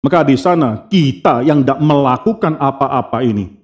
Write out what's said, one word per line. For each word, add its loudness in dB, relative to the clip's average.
Maka 2
di 2
sana 0
kita 0
yang 4
tidak 0
melakukan 0
apa-apa -4
ini -2